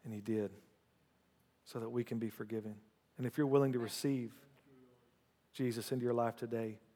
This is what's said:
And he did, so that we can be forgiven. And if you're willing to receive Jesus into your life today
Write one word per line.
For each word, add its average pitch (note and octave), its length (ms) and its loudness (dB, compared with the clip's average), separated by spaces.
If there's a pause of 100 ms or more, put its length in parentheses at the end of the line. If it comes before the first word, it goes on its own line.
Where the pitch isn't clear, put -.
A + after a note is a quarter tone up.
And A2+ 100 -10
he G#2 60 -6
did, G#2 320 0 (1120)
so - 160 -10
that A2+ 100 -6
we A#2+ 140 0
can A#2 160 -2
be A2+ 100 -2
forgiven. G#2+ 460 -6 (420)
And B2+ 80 -2
if A#2 120 -2
you're D3 100 4
willing C3+ 240 6
to B2+ 80 2
receive A#2+ 540 0 (1200)
Jesus A#2+ 400 -2
into B2+ 100 0
your A#2+ 100 4
life A#2 220 2
today A2+ 440 -4 (160)